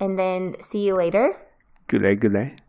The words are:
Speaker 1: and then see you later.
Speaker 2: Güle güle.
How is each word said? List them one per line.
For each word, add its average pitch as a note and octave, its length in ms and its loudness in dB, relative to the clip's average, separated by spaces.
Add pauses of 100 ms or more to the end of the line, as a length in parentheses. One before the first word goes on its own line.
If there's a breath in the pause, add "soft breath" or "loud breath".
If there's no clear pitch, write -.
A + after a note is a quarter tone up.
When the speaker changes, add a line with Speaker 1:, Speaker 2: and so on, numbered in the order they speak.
Speaker 1:
and G3 180 -2
then F#3 420 -4
see G3+ 260 -6
you F#3+ 100 0
later. G3+ 360 2 (560)
Speaker 2:
Güle G2 260 2
güle. G#2+ 420 0 (120)